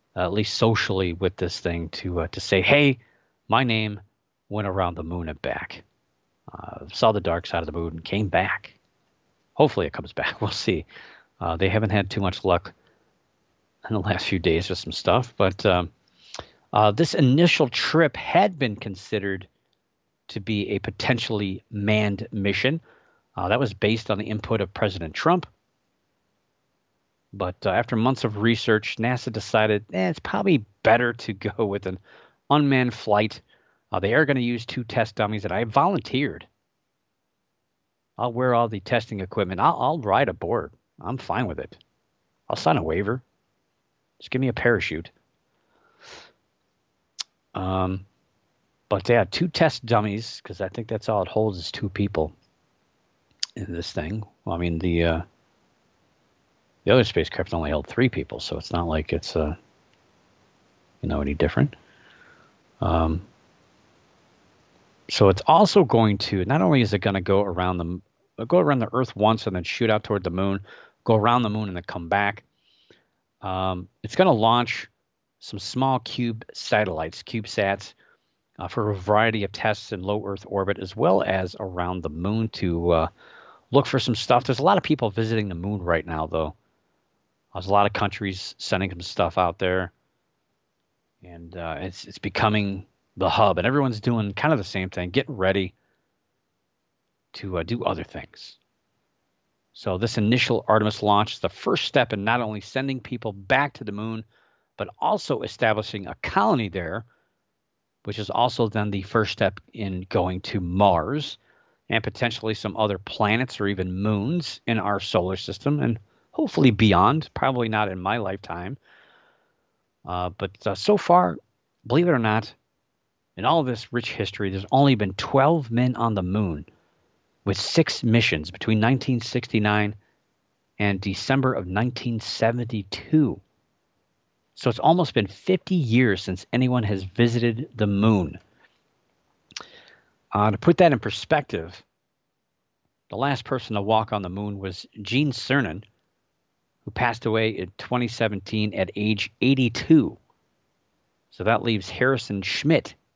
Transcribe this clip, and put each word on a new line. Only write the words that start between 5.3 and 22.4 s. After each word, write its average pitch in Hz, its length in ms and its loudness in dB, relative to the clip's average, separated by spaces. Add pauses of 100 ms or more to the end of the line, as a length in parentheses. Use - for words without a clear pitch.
back. - 420 -8 (680)
Uh, - 400 -14
saw - 200 4
the 104 80 2
dark 85 260 -2
side 85 140 -2
of 80 60 -4
the 78 60 -10
moon 82 220 -4
and 82 100 -12
came 101 240 -2
back." - 460 -2 (800)
Hopefully 113 320 2
it 67 60 -6
comes - 200 -10
back. - 260 -6
<laughs> - 20 -4
We'll 101 100 -2
see. - 340 -2 (560)
Uh, 85 160 -2
they 92 120 2
haven't 104 220 2
had 101 200 0
too 101 100 -4
much 95 240 -2
luck 90 280 2 (1160)
in 110 60 0
the 101 60 0
last 92 260 -2
few 95 120 0
days 85 300 2
with 92 100 -4
some - 140 -10
stuff, - 440 0
but, 95 280 0
um, 87 260 2 (800)
uh, 107 180 6
this 139 240 0
initial 143 540 6
trip - 480 2
had 185 420 2
been 113 180 -2
considered 95 720 -6 (800)
to - 120 -8
be 104 300 -2
a 101 80 -2
potentially 104 920 -4
manned 104 640 0
mission. 113 480 0 (560)